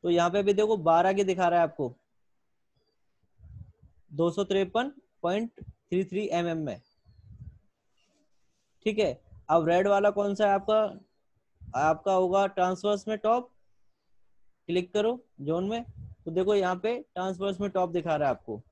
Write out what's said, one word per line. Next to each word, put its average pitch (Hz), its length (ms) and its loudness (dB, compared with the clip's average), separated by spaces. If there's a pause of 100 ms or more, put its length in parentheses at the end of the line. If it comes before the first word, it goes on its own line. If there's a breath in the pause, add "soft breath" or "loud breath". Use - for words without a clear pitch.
तो 175 60 -2
यहाँ 170 200 4
पे 202 140 0
भी 202 100 4
देखो 214 260 2
बारह 170 340 4
के 196 100 0
दिखा 185 240 0
रहा 170 120 4
है 165 60 4
आपको, 139 280 -6 (2250)
दो 165 200 0
सौ 202 120 -2
तिरपन 196 480 -2 (300)
पॉइंट 208 400 -4
थ्री - 420 -6
थ्री 190 300 -4
एमएम 170 240 -2
में, 143 220 -6 (2000)
ठीक 214 140 0
है। 170 140 2 (360)
अब 160 200 4
red 180 180 4
वाला 202 240 4
कौन 202 240 -2
सा 208 120 2
है 196 60 4
आपका, 202 240 2 (1040)
आपका 160 340 0
होगा 185 360 2
transverse 196 580 -2
में 214 100 -4
top, 233 340 0 (1160)
Click 180 240 -2
करो 226 260 0 (220)
zone 165 280 -2
में, 233 140 -6 (420)
तो 165 60 -8
देखो 190 240 0
यहाँ 185 200 0
पे 220 280 -4
transverse 185 580 -6
में 202 80 -2
top 185 200 0
दिखा 170 260 0
रहा 147 140 2
है 123 60 0
आपको। 110 260 -10 (100)